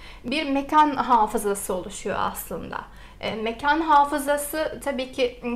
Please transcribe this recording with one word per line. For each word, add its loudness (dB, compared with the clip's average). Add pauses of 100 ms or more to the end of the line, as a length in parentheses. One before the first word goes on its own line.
(240)
bir -2
mekan 4
hafızası 2
oluşuyor -6
aslında. -6 (440)
E, -4
mekan 0
hafızası 2
tabii -4
ki -2 (140)